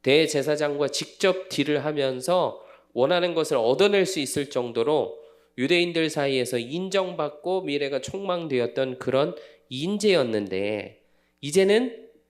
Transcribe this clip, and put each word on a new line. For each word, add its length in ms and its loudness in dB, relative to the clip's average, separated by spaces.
대제사장과 840 2
직접 600 -2
딜을 360 -2
하면서 760 -2
원하는 420 2
것을 220 0
얻어낼 480 4
수 140 -4
있을 320 -4
정도로 640 0
유대인들 520 2
사이에서 480 0
인정받고 1000 -4
미래가 400 -4
촉망되었던 1000 -4
그런 380 0
인재였는데 1400 -2
이제는 720 2